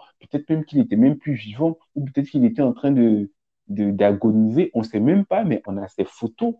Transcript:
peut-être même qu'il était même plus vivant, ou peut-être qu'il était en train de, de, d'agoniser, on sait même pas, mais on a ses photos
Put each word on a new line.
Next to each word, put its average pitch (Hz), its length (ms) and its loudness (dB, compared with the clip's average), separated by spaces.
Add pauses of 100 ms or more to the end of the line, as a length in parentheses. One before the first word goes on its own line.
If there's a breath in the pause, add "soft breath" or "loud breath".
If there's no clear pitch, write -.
(200 loud breath)
peut-être - 280 -8
même 156 160 -2
qu'il 147 160 -4
était 104 160 0
même 139 220 4
plus 147 160 -6
vivant, 117 440 -4 (180)
ou 143 80 -6
peut-être 139 240 -4
qu'il 131 160 0
était 113 180 2
en 123 100 2
train 139 200 -2
de, 110 380 2 (380)
de, 101 220 -2
d'agoniser, 110 840 2
on 113 100 -2
sait 113 160 -4
même 180 260 2
pas, 233 180 -2
mais 147 220 -2
on 98 100 -8
a 98 120 -10
ses - 160 -6
photos - 560 -6